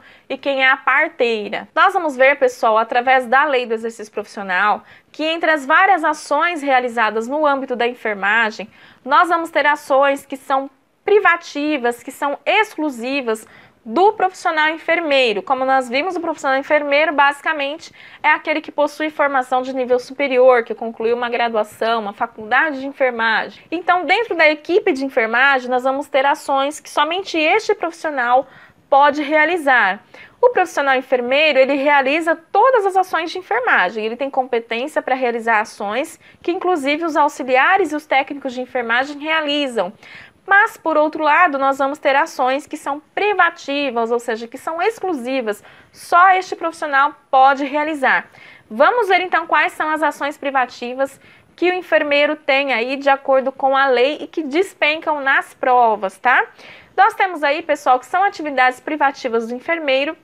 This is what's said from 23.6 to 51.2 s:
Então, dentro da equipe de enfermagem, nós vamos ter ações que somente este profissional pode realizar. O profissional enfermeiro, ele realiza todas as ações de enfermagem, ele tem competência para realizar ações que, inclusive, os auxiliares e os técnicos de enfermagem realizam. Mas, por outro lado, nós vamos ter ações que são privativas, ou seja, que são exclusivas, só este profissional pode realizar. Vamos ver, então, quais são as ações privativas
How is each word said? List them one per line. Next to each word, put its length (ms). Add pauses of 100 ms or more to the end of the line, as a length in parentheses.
Então, 320
dentro 320
da 120
equipe 440
de 120
enfermagem, 640
nós 140
vamos 240
ter 180
ações 540
que 100
somente 480
este 380
profissional 720 (420)
pode 320
realizar. 800 (420)
O 100
profissional 440
enfermeiro, 640
ele 160
realiza 600
todas 500
as 100
ações 360
de 60
enfermagem, 640
ele 120
tem 140
competência 720
para 140
realizar 420
ações 640 (200)
que, 120
inclusive, 520
os 120
auxiliares 720
e 60
os 100
técnicos 460
de 80
enfermagem 580
realizam. 760 (520)
Mas, 320
por 200
outro 260
lado, 340
nós 220
vamos 220
ter 160
ações 500
que 100
são 240 (140)
privativas, 960
ou 80
seja, 300
que 100
são 240
exclusivas, 800 (300)
só 380
este 260
profissional 580 (160)
pode 340
realizar. 600 (420)
Vamos 380
ver, 140
então, 260
quais 260
são 160
as 140
ações 340
privativas 840 (340)